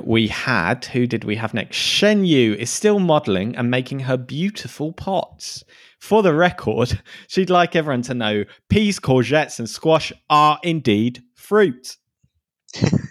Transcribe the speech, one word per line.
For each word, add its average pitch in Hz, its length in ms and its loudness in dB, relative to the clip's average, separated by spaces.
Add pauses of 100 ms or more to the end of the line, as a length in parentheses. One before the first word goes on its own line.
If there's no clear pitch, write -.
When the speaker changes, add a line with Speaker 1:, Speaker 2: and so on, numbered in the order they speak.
Speaker 1:
we 113 220 2
had, 113 580 -2
who 123 220 -2
did 117 160 -6
we 107 120 -4
have 113 200 -6
next? - 200 -6
Shen 202 480 0
Yu 131 300 4
is 113 160 -6
still 208 300 0
modelling 135 560 0
and 120 160 -2
making 131 300 -4
her 131 140 -2
beautiful 143 760 -8
pots. - 720 -8 (360)
For 214 220 2
the 170 140 4
record, 151 680 0 (140)
<laughs> - 120 -20
she'd 185 220 0
like 175 260 2
everyone 147 280 -2
to 131 100 -6
know 107 300 -2 (260)
peas, 202 300 2
courgettes, 131 580 0
and 117 100 -8
squash - 460 0 (160)
are 151 340 4
indeed 123 600 0 (100)
fruit. - 640 -2 (760)
Speaker 2:
<laughs> - 60 -10 (300)